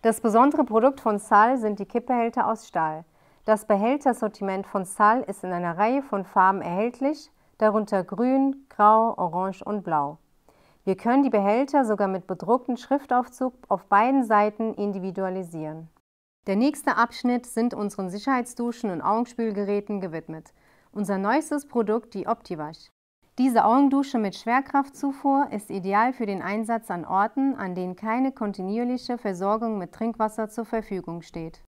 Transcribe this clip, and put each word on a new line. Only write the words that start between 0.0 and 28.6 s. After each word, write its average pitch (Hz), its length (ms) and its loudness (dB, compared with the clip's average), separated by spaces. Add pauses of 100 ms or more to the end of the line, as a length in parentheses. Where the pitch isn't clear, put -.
Das 226 200 0
besondere 262 420 4
Produkt 233 340 4
von 208 200 0
Sal 226 400 4
sind 208 200 -2
die 196 60 -6
Kippbehälter 233 640 -2
aus 220 160 -6
Stahl. 160 380 -4 (400)
Das 214 220 2
Behältersortiment 208 1000 0
von 190 200 -4
Sal 220 380 4
ist - 200 -10
in 185 80 -6
einer 175 240 -4
Reihe 233 240 2
von 202 240 -6
Farben 190 380 4
erhältlich, 240 680 -4 (280)
darunter 208 440 0
grün, 262 680 0
grau, 220 480 6
orange 180 440 -4
und 202 220 -6
blau. 151 320 -2 (680)
Wir 190 120 0
können 240 260 2
die 269 60 2
Behälter 233 560 2
sogar 208 240 0
mit 190 180 -6
bedrucktem 233 520 -2
Schriftaufzug 254 760 -2 (160)
auf 185 200 -2
beiden 247 360 4
Seiten 214 480 2
individualisieren. 185 1160 -6 (560)
Der 196 100 0
nächste 277 400 0
Abschnitt 240 480 -2
sind 233 300 -4
unseren 202 340 -6
Sicherheitsduschen 240 800 -4
und 170 140 -4
Augenspülgeräten 208 1000 -2
gewidmet. 160 540 -10 (380)
Unser 202 260 -4
neuestes 285 500 -2
Produkt, 226 460 -2
die 196 120 -6
Optiwasch. 165 640 -8 (500)
Diese 247 260 4
Augendusche 269 540 4
mit 196 180 -4
Schwerkraftzufuhr 277 1120 -2
ist 208 200 -10
ideal 196 420 0
für 240 140 -6
den 196 160 -4
Einsatz 220 480 -4
an 175 160 -6
Orten, 247 480 0
an 185 200 -6
denen 180 220 -6
keine 254 360 -2
kontinuierliche 233 840 -4